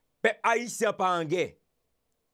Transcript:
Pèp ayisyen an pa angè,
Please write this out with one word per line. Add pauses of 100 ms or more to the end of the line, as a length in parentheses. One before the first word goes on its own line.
(200)
Pèp
ayisyen
an
pa
angè, (880)